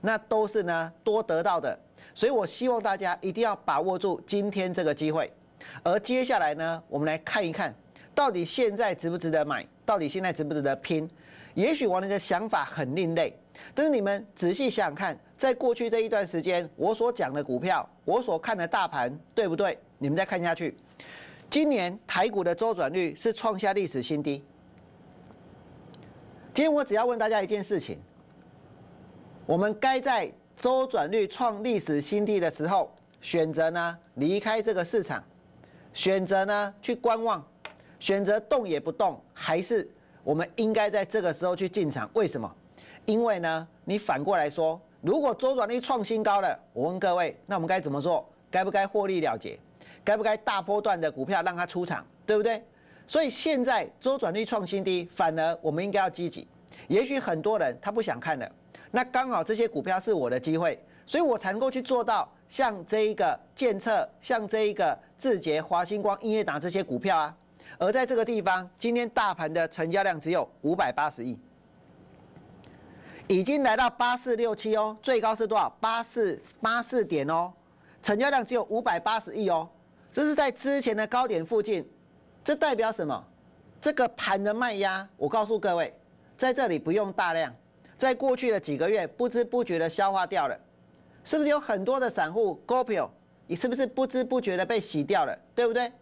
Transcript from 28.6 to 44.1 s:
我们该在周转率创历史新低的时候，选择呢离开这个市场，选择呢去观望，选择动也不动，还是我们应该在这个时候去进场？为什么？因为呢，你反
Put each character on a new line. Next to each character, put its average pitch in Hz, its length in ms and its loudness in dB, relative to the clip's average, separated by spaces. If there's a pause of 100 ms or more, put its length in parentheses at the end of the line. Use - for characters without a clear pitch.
我 170 120 2
们 208 240 2
该 262 200 2
在 247 320 0 (240)
周 262 300 2
转 170 240 0
率 208 160 2
创 214 380 -4
历 226 160 2
史 151 200 0
新 208 240 0
低 208 140 2
的 170 100 2
时 147 160 -4
候， 180 240 2 (320)
选 160 320 0
择 160 180 2
呢 170 280 -4 (160)
离 160 240 0
开 220 240 0
这 220 100 0
个 180 120 0
市 196 180 0
场， 107 200 -6 (720)
选 190 320 0
择 190 200 2
呢 202 360 -2
去 240 140 -2
观 226 300 0
望， 190 200 -2 (540)
选 196 260 0
择 208 140 2
动 226 300 0
也 151 100 0
不 156 140 -4
动， 175 280 -2 (140)
还 165 260 -2
是 208 260 0 (360)
我 147 120 0
们 165 220 0
应 220 160 2
该 214 160 2
在 196 160 0
这 220 160 -2
个 175 120 0
时 170 120 -6
候 180 120 0
去 190 120 -4
进 175 220 0
场？ 113 240 -6
为 214 120 4
什 131 140 -4
么？ 107 100 -6 (560)
因 220 160 2
为 214 160 2
呢， 165 280 -2 (180)
你 196 140 -2
反 147 240 -2